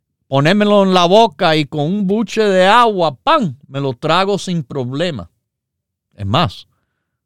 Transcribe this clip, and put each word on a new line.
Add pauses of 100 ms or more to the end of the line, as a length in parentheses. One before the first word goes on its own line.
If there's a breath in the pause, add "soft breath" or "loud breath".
(280)
ponérmelo
en
la
boca
y
con
un
buche
de
agua,
¡pam!, (100)
me
lo
trago
sin
problema. (800)
Es
más, (580)